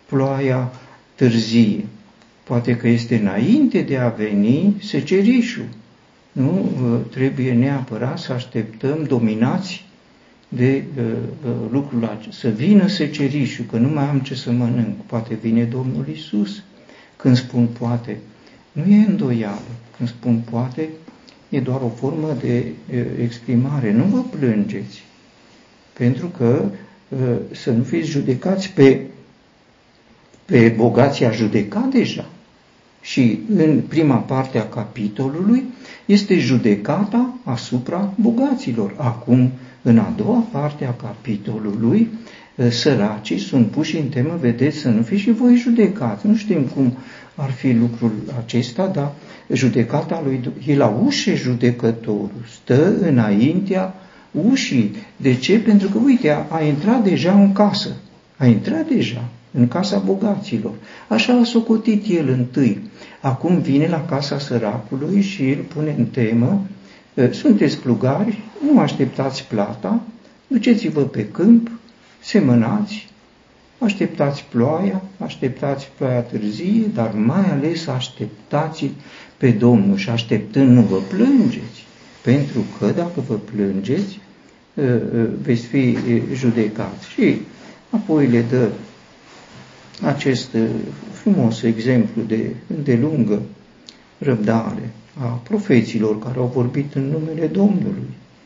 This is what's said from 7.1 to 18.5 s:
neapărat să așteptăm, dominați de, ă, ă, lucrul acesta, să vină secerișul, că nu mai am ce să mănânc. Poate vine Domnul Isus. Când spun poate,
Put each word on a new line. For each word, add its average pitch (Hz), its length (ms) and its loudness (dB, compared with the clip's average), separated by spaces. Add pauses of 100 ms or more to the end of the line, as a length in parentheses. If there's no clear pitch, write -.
neapărat 131 680 -2
să 143 140 -8
așteptăm, 131 760 -6
dominați 120 760 -2 (600)
de, 135 360 0 (160)
ă, - 20 -2
ă, 117 520 -6 (180)
lucrul 123 340 -2 (120)
acesta, - 300 -8
să - 20 0
vină 175 380 4
secerișul, 143 840 -2
că 117 60 -2
nu 120 100 4
mai 151 160 0
am 143 160 0
ce 127 160 -8
să 120 160 -6
mănânc. 120 440 0 (100)
Poate 113 360 -6
vine 117 220 2
Domnul 127 500 -4
Isus. - 500 -6 (520)
Când 127 220 2
spun 120 300 0 (120)
poate, 117 380 -6 (540)